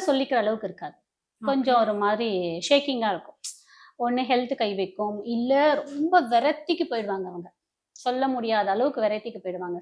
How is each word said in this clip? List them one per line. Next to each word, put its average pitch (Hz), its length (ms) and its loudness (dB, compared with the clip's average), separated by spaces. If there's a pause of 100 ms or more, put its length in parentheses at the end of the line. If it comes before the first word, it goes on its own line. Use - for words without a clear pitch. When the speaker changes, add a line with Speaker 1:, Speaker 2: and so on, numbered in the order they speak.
Speaker 1:
சொல்லிக்கிற 269 280 2
அளவுக்கு 220 320 0
இருக்காது. 185 280 -12 (460)
கொஞ்சம் 254 360 2
Speaker 2:
ஓகே. 233 40 6
Speaker 1:
ஒரு 214 140 2
மாதிரி 208 640 0 (100)
ஷேக்கிங்கா 277 420 2
இருக்கும். - 260 -6 (600)
ஒண்ணு 247 220 0
ஹெல்த் 247 340 0
கை 208 200 -2
வைக்கும், 208 480 -4
இல்ல 262 520 2
ரொம்ப 302 460 0
விரக்திக்கு 277 680 0
போயிடுவாங்க 202 380 -4
அவங்க, 175 240 -12 (380)
சொல்ல 254 380 -2
முடியாத 226 420 0
அளவுக்கு 247 300 0
விரக்திக்கு 214 440 -2
போயிடுவாங்க 180 380 -6